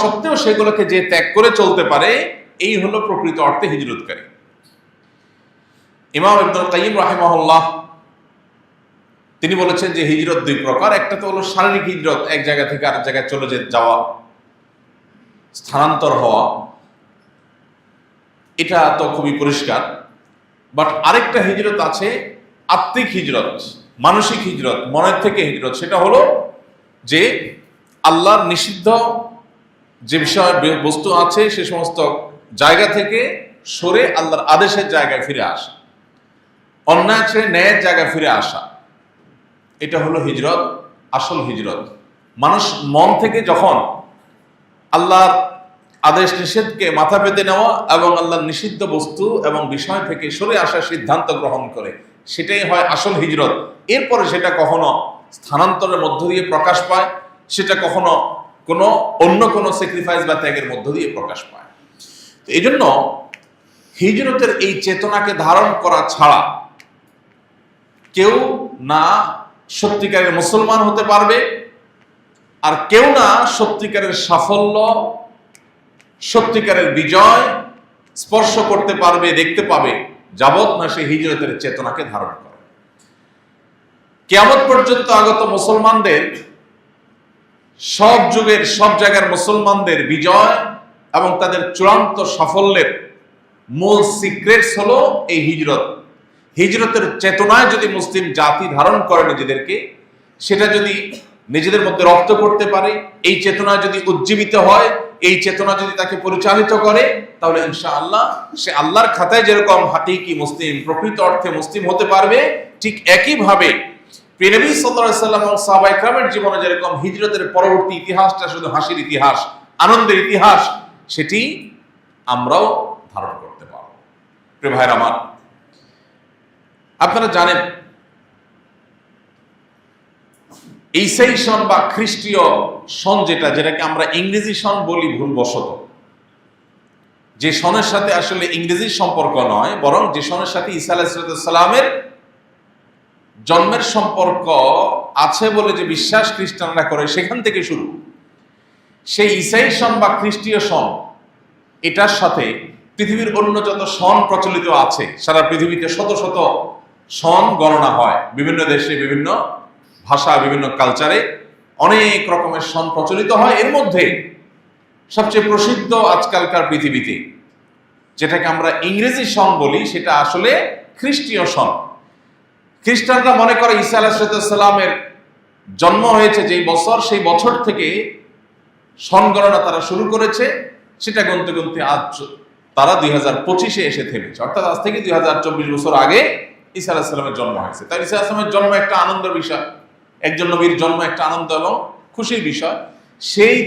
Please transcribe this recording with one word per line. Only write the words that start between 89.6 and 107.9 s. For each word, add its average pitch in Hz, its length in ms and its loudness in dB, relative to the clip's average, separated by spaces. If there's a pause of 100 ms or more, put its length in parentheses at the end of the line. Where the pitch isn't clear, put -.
বিজয় 156 480 4 (600)
এবং 180 160 2 (100)
তাদের 180 220 -2 (120)
চূড়ান্ত 202 420 2 (200)
সাফল্যের 185 540 4 (800)
মূল 190 280 2 (220)
সিক্রেটস 202 580 2
হলো 226 200 2 (360)
এই 156 140 0
হিজরত। 147 360 0 (720)
হিজরতের 214 480 0 (180)
চেতনায় 202 480 4
যদি 214 180 -2
মুসলিম 190 440 -4
জাতি 151 340 0 (100)
ধারণ 180 200 4 (120)
করে 165 220 4
নিজেদেরকে, 135 460 -4 (640)
সেটা 202 260 0 (100)
যদি 202 180 -2 (600)
নিজেদের 190 320 2
মধ্যে 180 180 -2
রপ্ত 175 260 6 (120)
করতে 208 220 2 (100)
পারে, 190 160 0 (320)
এই 185 200 2
চেতনা 202 300 0 (120)
যদি 196 140 -2 (120)
উজ্জীবিত 208 440 0 (140)
হয়, 220 200 6 (320)
এই 180 220 2
চেতনা 196 380 0
যদি 190 200 -6
তাকে 185 160 -4
পরিচালিত 202 560 0 (140)
করে, 214 160 4 (380)
তাহলে 165 180 0 (100)
ইনশাআল্লাহ 165 560 -2 (380)